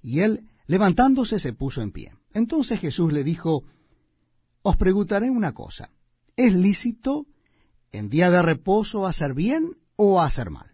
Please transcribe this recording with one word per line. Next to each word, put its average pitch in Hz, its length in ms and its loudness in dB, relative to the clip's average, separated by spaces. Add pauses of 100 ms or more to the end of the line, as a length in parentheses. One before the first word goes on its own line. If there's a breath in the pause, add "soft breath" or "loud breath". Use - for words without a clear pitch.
Y 131 200 -2
él, 214 260 -2 (180 soft breath)
levantándose, 214 720 2
se 131 160 -6
puso 135 300 -6
en 101 80 -6
pie. - 220 -18 (200)
Entonces 233 460 -2
Jesús 156 340 -2
le 147 100 -2
dijo, 160 400 -2 (1000 soft breath)
"Os 202 120 2
preguntaré 202 540 0
una 208 240 -2
cosa, - 380 -16 (440)
¿es 240 160 4
lícito 226 760 0 (640)
en 107 180 -10
día 170 220 2
de 180 100 6
reposo 196 640 0
hacer 156 300 -4
bien 302 420 -2 (180)
o 196 240 4
hacer 135 300 0
mal? - 240 -16